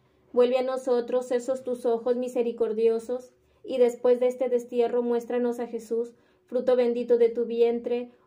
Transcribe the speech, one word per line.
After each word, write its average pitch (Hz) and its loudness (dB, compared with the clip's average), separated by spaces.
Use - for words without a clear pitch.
vuelve 247 4
a - 0
nosotros 247 -2
esos 254 -2
tus 247 -4
ojos 233 0
misericordiosos, 233 -2
y 262 -4
después 240 4
de 254 2
este 247 -2
destierro 240 0
muéstranos 240 -2
a 233 -6
Jesús, 233 -6
fruto 247 0
bendito 240 2
de 233 6
tu 233 -2
vientre, 233 0